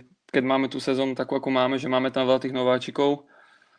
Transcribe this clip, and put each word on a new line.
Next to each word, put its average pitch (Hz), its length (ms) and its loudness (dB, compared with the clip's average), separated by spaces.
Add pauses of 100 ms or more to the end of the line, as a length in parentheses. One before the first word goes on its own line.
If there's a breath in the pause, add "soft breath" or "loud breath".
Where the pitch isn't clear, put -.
(300)
keď 143 160 2
máme 135 240 0
tú 135 80 -8
sezónu 131 400 -2
takú, 131 180 -4
ako 135 140 -4
máme, 127 260 2
že 127 140 -4
máme 127 240 0
tam 127 160 2
veľa 127 100 4
tých 135 160 -4
nováčikov, 127 720 0 (520 soft breath)